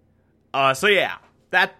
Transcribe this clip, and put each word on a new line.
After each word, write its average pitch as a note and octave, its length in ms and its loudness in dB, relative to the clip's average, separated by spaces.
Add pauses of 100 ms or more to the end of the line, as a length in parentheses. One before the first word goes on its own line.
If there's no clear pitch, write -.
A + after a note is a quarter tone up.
(520)
Uh, C3+ 220 2
so G3 140 -2
yeah, F3 300 0 (320)
that, F#3 300 -2